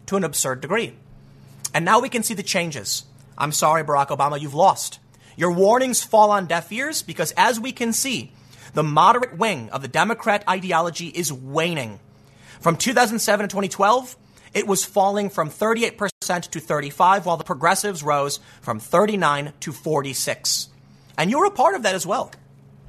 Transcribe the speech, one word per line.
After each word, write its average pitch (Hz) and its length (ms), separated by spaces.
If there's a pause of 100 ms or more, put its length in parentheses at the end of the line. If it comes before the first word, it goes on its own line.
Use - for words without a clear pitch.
to 190 100
an 196 80
absurd 135 380
degree. 185 340 (800)
And 156 100
now 208 160
we 254 80
can 226 160
see 226 120
the 202 60
changes. 156 640 (340)
I'm 147 140
sorry, 160 320
Barack 143 340
Obama, 143 220
you've 143 160
lost. 170 440 (360)
Your 175 160
warnings 226 540
fall 214 260
on 196 140
deaf 165 260
ears 277 300
because, - 340
as 226 240
we 254 140
can 233 180
see, 220 400 (420)
the 151 100
moderate 175 540
wing 165 340
of 135 100
the 139 60
Democrat 202 600
ideology 175 600
is 151 260
waning. 135 640 (600)
From 165 160
two 247 180
thousand 233 260
seven 208 280
to - 40
twenty 196 180
twelve, 233 460 (380)
it 208 140
was 190 180
falling 202 460
from 156 180
thirty-eight 226 480
percent 180 540
to 165 80
thirty-five, 170 640
while 170 120
the - 60
progressives 175 600
rose 143 360 (220)
from 113 180
thirty-nine 170 840
to 160 100
forty-six. 139 960 (500)
And 170 140
you're 311 140
a 392 60
part 330 220
of 277 100
that 190 120
as 170 100
well. 214 260 (580)